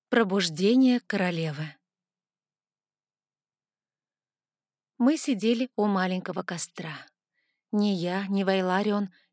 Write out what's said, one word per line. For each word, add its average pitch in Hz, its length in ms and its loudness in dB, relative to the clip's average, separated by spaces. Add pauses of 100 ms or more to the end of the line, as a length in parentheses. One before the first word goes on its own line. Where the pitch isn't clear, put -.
(100)
Пробуждение 214 920 2
королевы. 165 760 -4 (3250)
Мы 277 180 4
сидели 233 580 0
у 208 120 0
маленького 185 580 -2
костра. 160 520 -4 (760)
Ни 208 160 0
я, 185 400 -2
ни 196 160 0
Вайларион 190 680 0 (200)